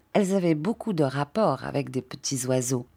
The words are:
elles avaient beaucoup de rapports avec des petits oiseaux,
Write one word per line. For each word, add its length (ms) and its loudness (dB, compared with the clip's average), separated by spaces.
elles 220 2
avaient 200 4
beaucoup 380 -2
de 100 0
rapports 600 0
avec 260 -2
des 120 -4
petits 440 -6
oiseaux, 400 0